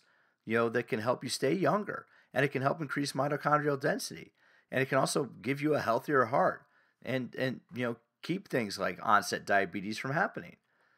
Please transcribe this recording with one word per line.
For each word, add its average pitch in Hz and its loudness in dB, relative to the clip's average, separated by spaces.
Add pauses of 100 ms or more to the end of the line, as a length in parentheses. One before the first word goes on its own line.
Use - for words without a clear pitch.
(460)
you 110 0
know, 117 4
that 117 -2
can 110 -2
help 123 0
you 131 -6
stay 135 0
younger, 185 0 (280)
and 139 2
it 139 -2
can 127 -2
help 151 0
increase 143 -2
mitochondrial 147 0
density, 160 -4 (400)
and 127 2
it 135 0
can 135 2
also 135 0 (100)
give 139 -2
you 151 2
a 127 2
healthier 123 2
heart 147 2 (420)
and, 123 -4
and, 123 -2 (160)
you 123 -4
know, 120 -2 (260)
keep 185 -6
things 107 -2
like 92 -2
onset 101 2
diabetes 98 0
from 135 -4
happening. 170 -4 (420)